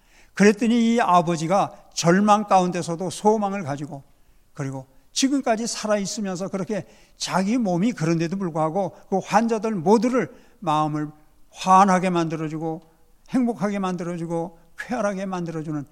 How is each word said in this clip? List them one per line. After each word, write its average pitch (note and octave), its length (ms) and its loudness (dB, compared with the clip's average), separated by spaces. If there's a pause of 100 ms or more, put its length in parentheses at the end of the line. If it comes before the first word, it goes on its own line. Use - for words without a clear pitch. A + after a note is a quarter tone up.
(340)
그랬더니 A3+ 640 2
이 A#3+ 40 2
아버지가 F3 920 0
절망 G#3 520 4
가운데서도 F3+ 640 0
소망을 G3+ 540 0
가지고, C#3+ 400 -8 (500)
그리고 C3+ 340 -8 (240)
지금까지 B3+ 560 0
살아있으면서 G3 800 -4
그렇게 F#3+ 400 -6 (300)
자기 G3 400 -2
몸이 G3 360 0
그런데도 E3 440 0
불구하고 E3 580 -4 (140)
그 F#3+ 100 0
환자들 A3 560 0
모두를 G#3 580 2 (260)
마음을 D3+ 500 -2 (420)
환하게 F#3+ 580 6
만들어주고 D#3+ 720 -4 (480)
행복하게 G#3 480 -2
만들어주고 E3+ 800 -4 (200)
쾌활하게 G3+ 500 -4
만들어주는 D#3+ 640 -6